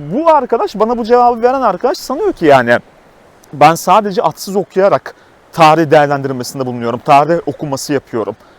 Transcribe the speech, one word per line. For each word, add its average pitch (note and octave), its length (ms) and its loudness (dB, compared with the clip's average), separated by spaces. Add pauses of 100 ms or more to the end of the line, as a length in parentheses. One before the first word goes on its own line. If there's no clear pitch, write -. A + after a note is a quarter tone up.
(140)
bu E4 160 -2
arkadaş, C4+ 460 0
bana A3 220 -2
bu A#3 80 -6
cevabı A#3+ 360 2
veren C4 200 0
arkadaş A#3 360 -2
sanıyor E4 360 -6
ki E3+ 120 -4
yani B2 320 4 (760)
ben D3 220 4
sadece G3+ 460 0
atsız F3 340 -6
okuyarak F#3 600 -2 (420)
tarih D#3 340 4
değerlendirmesinde C#3 760 0
bulunuyorum. A#2+ 400 -6
Tarih D3+ 400 4
okuması C#3+ 480 -6
yapıyorum. A#2 420 -4 (240)